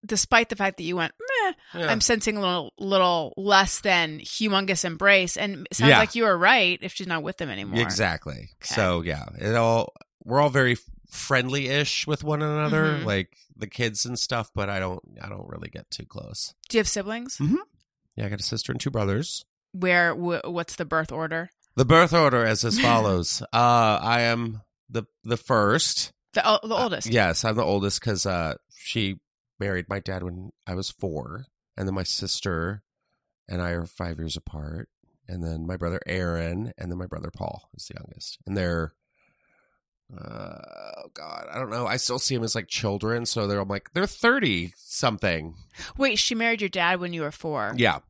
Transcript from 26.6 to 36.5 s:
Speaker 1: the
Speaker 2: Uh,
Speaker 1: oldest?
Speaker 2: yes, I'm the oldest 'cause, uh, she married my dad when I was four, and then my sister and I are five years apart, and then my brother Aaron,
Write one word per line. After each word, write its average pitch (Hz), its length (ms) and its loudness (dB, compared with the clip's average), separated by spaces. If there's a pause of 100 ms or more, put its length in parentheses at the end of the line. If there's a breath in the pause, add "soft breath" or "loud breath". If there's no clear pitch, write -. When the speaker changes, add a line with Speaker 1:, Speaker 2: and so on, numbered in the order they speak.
Speaker 1:
the 226 80 -2
Speaker 2:
Uh, 247 80 2
Speaker 1:
oldest? 160 260 -4
Speaker 2:
yes, 104 360 4
I'm 110 100 2
the 117 80 2
oldest 98 380 0
'cause, 98 240 -2
uh, 85 300 -2 (280)
she 98 340 -4 (420)
married 92 300 -4
my 98 100 -4
dad 92 240 -8
when 90 280 -10 (140)
I 92 80 -8
was 95 160 -4
four, 80 560 -8 (320)
and 95 100 -4
then 95 60 -2
my 95 100 -4
sister 92 800 -4 (680)
and 87 140 -6
I 87 100 -4
are 85 140 -4
five 85 320 -8
years 80 180 -6
apart, 78 540 -12 (380)
and 90 160 -8
then 82 240 -6
my 90 100 -6
brother 85 300 -4
Aaron, 87 720 -4